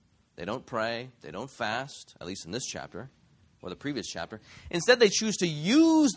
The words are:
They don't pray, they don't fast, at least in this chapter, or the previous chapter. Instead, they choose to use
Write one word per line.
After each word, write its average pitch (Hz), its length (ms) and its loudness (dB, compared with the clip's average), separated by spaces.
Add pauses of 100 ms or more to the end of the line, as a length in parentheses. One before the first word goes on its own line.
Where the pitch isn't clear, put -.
(360)
They - 80 -10
don't 120 220 -8
pray, 117 440 -4 (120)
they 73 80 -16
don't 107 200 -10
fast, 120 720 -8
at - 60 -12
least 98 180 -10
in 82 60 -14
this 117 160 -6
chapter, 82 420 -12 (540)
or 92 80 -10
the 87 60 -10
previous 139 320 -8
chapter. 87 320 -10 (280)
Instead, 240 300 4
they 226 100 8
choose 214 280 0
to 185 100 0
use 277 720 4